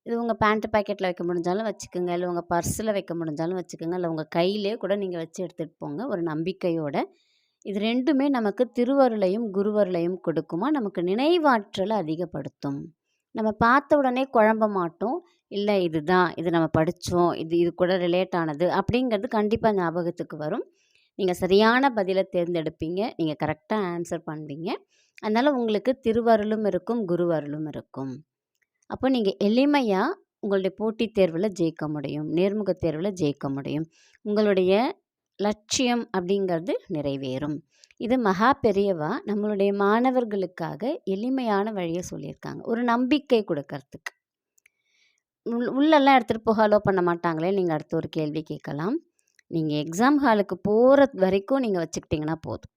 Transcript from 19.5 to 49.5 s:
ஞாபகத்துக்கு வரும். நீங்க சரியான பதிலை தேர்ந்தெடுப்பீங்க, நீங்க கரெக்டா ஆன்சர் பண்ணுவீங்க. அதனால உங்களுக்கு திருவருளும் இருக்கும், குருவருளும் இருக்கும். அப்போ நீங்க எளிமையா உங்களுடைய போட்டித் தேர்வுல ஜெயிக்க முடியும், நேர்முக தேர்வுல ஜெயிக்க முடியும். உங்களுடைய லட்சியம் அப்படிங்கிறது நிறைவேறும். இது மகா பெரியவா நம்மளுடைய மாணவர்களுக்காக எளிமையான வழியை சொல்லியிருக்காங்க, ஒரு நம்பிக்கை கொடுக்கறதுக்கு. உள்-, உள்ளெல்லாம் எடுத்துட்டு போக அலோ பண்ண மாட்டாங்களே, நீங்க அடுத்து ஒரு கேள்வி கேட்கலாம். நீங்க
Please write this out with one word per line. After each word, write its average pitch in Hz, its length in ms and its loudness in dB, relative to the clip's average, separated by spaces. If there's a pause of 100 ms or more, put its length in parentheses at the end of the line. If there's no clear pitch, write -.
ஞாபகத்துக்கு 170 640 -2
வரும். 160 340 -6 (440)
நீங்க 185 180 0
சரியான 220 560 4
பதிலை 190 420 0
தேர்ந்தெடுப்பீங்க, 170 840 -2
நீங்க 156 200 -2 (100)
கரெக்டா 156 320 -4
ஆன்சர் 175 480 -4
பண்ணுவீங்க. 156 440 -8 (520)
அதனால 226 300 2
உங்களுக்கு 240 560 -2
திருவருளும் 220 580 2
இருக்கும், 190 420 -2
குருவருளும் 156 600 -2
இருக்கும். 131 560 -12 (600)
அப்போ 254 240 -2
நீங்க 220 340 2
எளிமையா 233 600 2 (360)
உங்களுடைய 190 360 -2
போட்டித் 220 440 -2
தேர்வுல 180 300 2 (100)
ஜெயிக்க 160 280 -2
முடியும், 151 480 -4
நேர்முக 196 460 0
தேர்வுல 170 300 -2 (100)
ஜெயிக்க 143 320 -2
முடியும். 139 320 -4 (360)
உங்களுடைய 208 800 2 (360)
லட்சியம் 233 840 -2
அப்படிங்கிறது 185 540 -2 (220)
நிறைவேறும். 139 680 -4 (360)
இது 247 200 0
மகா 220 460 2
பெரியவா 196 480 2 (140)
நம்மளுடைய 202 500 0
மாணவர்களுக்காக 208 1300 0
எளிமையான 220 680 -2
வழியை 175 320 -4 (120)
சொல்லியிருக்காங்க, 147 460 -12
ஒரு 233 220 -2
நம்பிக்கை 247 640 2
கொடுக்கறதுக்கு. - 680 -8 (1400)
உள்-, 233 280 -2
உள்ளெல்லாம் 277 380 6
எடுத்துட்டு 226 280 2
போக 220 240 4
அலோ 208 80 6
பண்ண 202 260 2
மாட்டாங்களே, 170 520 0
நீங்க 180 200 2
அடுத்து 151 220 -4
ஒரு 151 140 -2
கேள்வி 156 340 -4
கேட்கலாம். 156 560 -4 (480)
நீங்க 156 280 -2